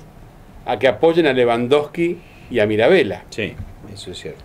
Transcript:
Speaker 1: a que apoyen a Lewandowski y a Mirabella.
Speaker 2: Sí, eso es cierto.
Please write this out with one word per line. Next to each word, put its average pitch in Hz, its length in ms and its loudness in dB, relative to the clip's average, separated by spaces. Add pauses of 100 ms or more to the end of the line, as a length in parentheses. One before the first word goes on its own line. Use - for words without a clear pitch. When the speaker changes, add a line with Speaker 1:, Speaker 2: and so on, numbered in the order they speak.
(640)
Speaker 1:
a 120 120 -2
que 131 120 4
apoyen 165 360 2
a 139 60 2
Lewandowski 131 880 0 (340)
y 120 80 -2
a 107 80 4
Mirabella. 110 600 2
Speaker 2:
Sí, 95 260 -8 (380)
eso 92 180 -16
es 90 80 -14
cierto. - 260 -16